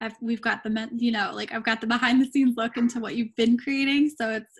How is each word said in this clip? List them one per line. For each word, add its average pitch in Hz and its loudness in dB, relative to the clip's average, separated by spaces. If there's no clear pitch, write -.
I've, 226 -8
we've 226 -4
got 214 -2
the, 220 -8
men-, 220 -4
you 233 0
know, 208 -2
like, - -8
I've 226 -8
got 226 -2
the 226 -6
behind 240 4
the 269 2
scenes 254 2
look 233 -2
into 240 0
what 214 -6
you've 226 -4
been 233 4
creating. 277 2
So 226 -4
it's, 220 -8